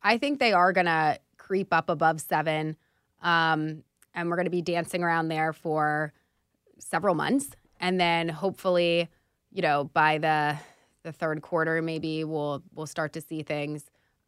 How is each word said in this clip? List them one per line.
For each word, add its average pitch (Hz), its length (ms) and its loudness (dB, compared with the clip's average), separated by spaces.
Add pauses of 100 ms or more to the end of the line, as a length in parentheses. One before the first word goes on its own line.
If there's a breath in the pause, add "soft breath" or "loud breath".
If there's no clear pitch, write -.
I 220 160 2
think 277 220 -2
they 233 140 4
are 180 200 6
gonna 160 460 2 (180)
creep 190 360 -4
up 165 160 0
above 160 320 2
seven, 156 540 -2 (460)
um, 160 640 0 (320)
and 170 140 -4
we're 170 80 -2
gonna 175 120 0
be 175 120 -2
dancing 170 420 -4
around 165 240 0
there 160 260 -2
for 151 600 -2 (640)
several 175 380 0
months. 156 340 0 (300)
And 180 200 0
then 170 300 2
hopefully, 170 800 0 (420)
you 185 100 -8
know, 147 320 2
by 156 260 4
the, 151 380 0 (460 loud breath)
the 165 80 -12
third 156 300 -4
quarter, 165 400 0
maybe 160 420 -4
we'll, 147 400 -4 (100)
we'll 156 140 -12
start 156 260 -6
to 160 80 -10
see 156 220 -10
things, 147 460 -6 (380)